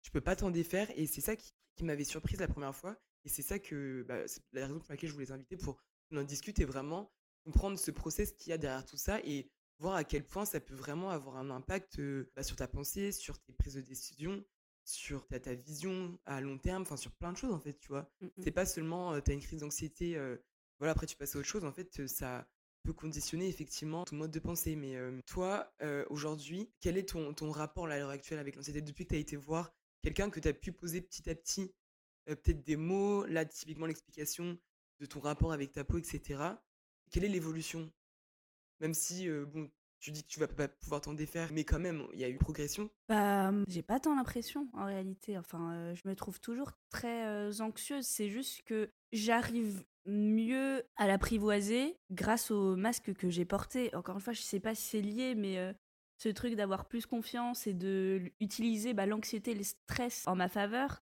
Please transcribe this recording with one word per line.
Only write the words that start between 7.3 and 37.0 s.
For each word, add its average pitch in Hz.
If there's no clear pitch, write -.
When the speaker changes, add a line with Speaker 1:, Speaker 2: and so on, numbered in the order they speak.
Speaker 1:
comprendre 190
ce 156
process -
qu'il -
y -
a 165
derrière 131
tout -
ça 202
et 143
voir 185
à 160
quel 147
point 202
ça 180
peut -
vraiment 147
avoir 135
un 135
impact, 160
euh, 139
bah, 135
sur -
ta 127
pensée, 196
sur -
tes -
prises 135
de 139
décision, 147
sur -
ta, 127
ta 127
vision 175
à 135
long 139
terme, 185
enfin, 151
sur 123
plein 170
de 180
choses, 262
en 165
fait, 147
tu -
vois. 143
Speaker 2:
Mm, 185
mm. -
Speaker 1:
C'est -
pas 185
seulement, 170
euh, 143
t'as 143
une 143
crise 156
d'anxiété, 156
euh, 131
voilà, 165
après 156
tu -
passes -
à 143
autre 139
chose, 147
en 139
fait, 175
euh, 135
ça 123
peut 160
conditionner 160
effectivement 160
ton 147
mode 156
de 156
pensée. 165
Mais, 135
euh, 127
toi, 185
euh, 143
aujourd'hui, 151
quel 175
est 190
ton, 156
ton 156
rapport 151
là, 147
à -
l'heure 143
actuelle 143
avec 139
l'anxiété ? 147
Depuis 151
que -
t'as 156
été 147
voir 160
quelqu'un 196
que -
t'as 151
pu -
poser 175
petit -
à 165
petit, 190
euh, 151
peut-être 151
des 151
mots, 196
là, 160
typiquement 156
l'explication 165
de 143
ton 147
rapport 151
avec 143
ta 147
peau, 170
et 160
cetera, 147